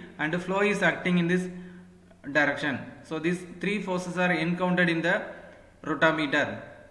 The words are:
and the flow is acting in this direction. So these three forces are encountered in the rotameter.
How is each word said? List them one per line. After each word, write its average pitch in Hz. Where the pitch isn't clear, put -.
and 151
the 175
flow 190
is 202
acting 180
in 170
this 180
direction. 143
So 160
these 175
three 202
forces 180
are 180
encountered 175
in 165
the 185
rotameter. 151